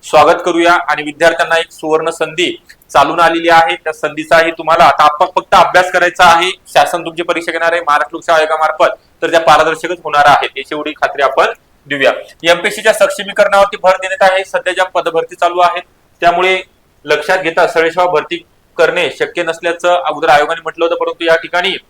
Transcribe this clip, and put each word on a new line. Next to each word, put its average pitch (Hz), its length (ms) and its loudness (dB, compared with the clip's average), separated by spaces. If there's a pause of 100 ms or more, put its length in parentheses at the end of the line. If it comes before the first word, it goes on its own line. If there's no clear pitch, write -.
स्वागत 156 420 4
करूया 170 280 2
आणि 151 300 -2
विद्यार्थ्यांना 165 540 0
एक 165 140 -4
सुवर्ण 160 380 -2
संधी 160 540 -6 (260)
चालून 156 300 0
आलेली 165 300 2
आहे, 165 260 2
त्या 160 180 -8
संधीचाही 156 580 0
तुम्हाला 165 320 0
आता 151 200 4
आप-, 151 220 2 (100)
फक्त 185 200 -2
अभ्यास 180 360 4
करायचा 175 320 0
आहे. 170 280 4 (160)
शासन 160 380 0
तुमची 165 180 -8
परीक्षा 170 280 -4
घेणार 165 200 -2
आहे 170 100 -2
महाराष्ट्र 147 340 -2
लोकसेवा 165 220 0
आयोगामार्फत, 156 580 0 (260)
तर 160 100 -2
त्या 165 80 4
पारदर्शकच 160 640 2
होणार 147 220 2
आहेत, 135 320 4
याची 135 180 -10
एवढी 151 160 -8
खात्री 143 300 -4
आपण 151 240 0 (420)
देऊया. 135 240 0 (320)
एमपीएससीच्या 190 500 0
सक्षमीकरणावरती 196 840 0
भर 185 140 2
देण्यात 190 400 0
आहे. 190 140 -2
सध्या 185 280 -4
ज्या 185 120 0
पदभरती 165 500 -4
चालू 175 240 -2
आहेत 175 240 2 (380)
त्यामुळे 180 400 0 (440)
लक्षात 151 320 -2
घेता 170 300 0
सरळसेवा 165 380 0
भरती 165 380 -4 (340)
करणे 170 320 0 (100)
शक्य 156 240 -4
नसल्याचं 170 600 -2
अगोदर 156 260 -4
आयोगाने 151 320 2
म्हटलं 160 240 -6
होतं, 170 100 0
परंतु 165 280 -6
या 165 120 4
ठिकाणी 170 420 -4 (120)